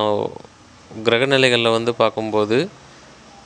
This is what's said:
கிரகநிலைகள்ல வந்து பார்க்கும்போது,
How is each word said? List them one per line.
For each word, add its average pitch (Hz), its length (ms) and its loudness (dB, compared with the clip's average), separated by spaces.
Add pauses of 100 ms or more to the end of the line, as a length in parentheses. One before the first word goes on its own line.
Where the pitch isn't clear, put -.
(1040)
கிரகநிலைகள்ல 120 680 2
வந்து 117 240 -2
பார்க்கும்போது, 110 720 0 (760)